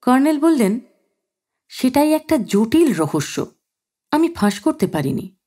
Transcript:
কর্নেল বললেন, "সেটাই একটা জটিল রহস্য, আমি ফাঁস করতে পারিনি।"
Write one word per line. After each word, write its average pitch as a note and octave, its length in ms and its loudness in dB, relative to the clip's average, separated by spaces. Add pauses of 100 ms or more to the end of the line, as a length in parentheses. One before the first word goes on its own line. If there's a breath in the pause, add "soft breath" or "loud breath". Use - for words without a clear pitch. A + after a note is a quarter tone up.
কর্নেল C#4 380 2
বললেন, B3+ 400 2 (880)
"সেটাই C#4+ 460 0
একটা D#4 240 -2
জটিল A3+ 560 2
রহস্য, D3+ 520 -4 (680)
আমি D#4+ 180 2
ফাঁস G#3 300 -2
করতে D4+ 280 -2
পারিনি।" D3 480 -6 (120)